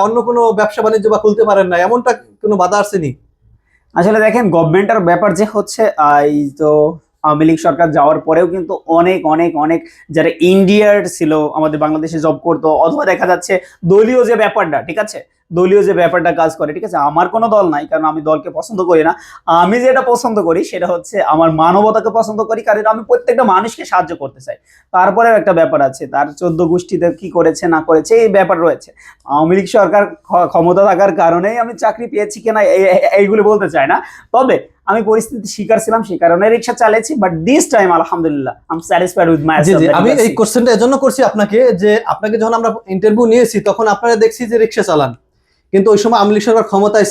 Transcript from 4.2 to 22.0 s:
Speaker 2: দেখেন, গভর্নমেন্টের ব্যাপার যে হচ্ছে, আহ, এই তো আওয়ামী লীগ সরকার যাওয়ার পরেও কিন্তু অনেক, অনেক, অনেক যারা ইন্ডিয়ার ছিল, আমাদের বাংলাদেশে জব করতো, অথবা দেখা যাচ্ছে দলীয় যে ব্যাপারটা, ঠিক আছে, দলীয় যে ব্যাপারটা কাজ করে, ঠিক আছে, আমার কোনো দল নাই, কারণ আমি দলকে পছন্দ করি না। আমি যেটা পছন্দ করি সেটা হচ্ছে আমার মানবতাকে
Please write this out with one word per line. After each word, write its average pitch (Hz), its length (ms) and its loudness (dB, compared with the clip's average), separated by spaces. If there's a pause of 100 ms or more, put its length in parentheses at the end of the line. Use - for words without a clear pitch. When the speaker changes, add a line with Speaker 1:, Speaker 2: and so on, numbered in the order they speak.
Speaker 2:
দেখেন, 226 240 0
গভর্নমেন্টের 175 500 2
ব্যাপার 180 300 0 (100)
যে 214 140 2
হচ্ছে, 208 280 -4 (160)
আহ, 147 320 2
এই 147 100 -2 (200)
তো 156 100 0 (560)
আওয়ামী 151 200 0
লীগ 160 120 2 (100)
সরকার 165 200 0 (100)
যাওয়ার 147 300 2
পরেও 165 260 2
কিন্তু 190 200 -6 (260)
অনেক, 180 200 0 (140)
অনেক, 165 180 0 (140)
অনেক 160 140 0 (360)
যারা 196 140 2 (220)
ইন্ডিয়ার 202 460 4 (180)
ছিল, 156 160 -2 (260)
আমাদের 156 280 -2
বাংলাদেশে 156 340 -4
জব 151 180 0 (100)
করতো, 160 200 -2 (180)
অথবা 165 260 -2
দেখা 180 200 -2
যাচ্ছে 175 220 -2 (380)
দলীয় 226 380 4
যে 233 60 2
ব্যাপারটা, 196 440 -2 (100)
ঠিক 190 160 -6
আছে, 175 140 -14 (340)
দলীয় 185 340 2
যে 196 60 0
ব্যাপারটা 170 380 0
কাজ 160 280 -2
করে, 151 160 -4
ঠিক 175 120 -10
আছে, 170 100 -6 (120)
আমার 170 200 0
কোনো 226 260 -2
দল 196 140 2
নাই, 147 200 -4
কারণ 156 220 -2
আমি 156 100 -6
দলকে 156 360 -4
পছন্দ 185 220 -10 (100)
করি 165 180 4
না। 165 60 0 (320)
আমি 175 400 2
যেটা 262 160 2 (100)
পছন্দ 233 260 -2 (100)
করি 165 140 0 (100)
সেটা 175 220 -6
হচ্ছে 175 220 -8 (180)
আমার 165 160 2 (120)
মানবতাকে 208 560 2